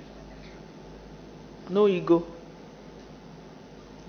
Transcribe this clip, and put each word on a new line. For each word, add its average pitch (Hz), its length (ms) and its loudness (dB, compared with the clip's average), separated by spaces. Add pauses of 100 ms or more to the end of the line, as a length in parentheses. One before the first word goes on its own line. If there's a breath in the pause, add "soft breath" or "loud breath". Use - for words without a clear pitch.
(1700)
no 208 160 10
ego، 170 300 8 (1900)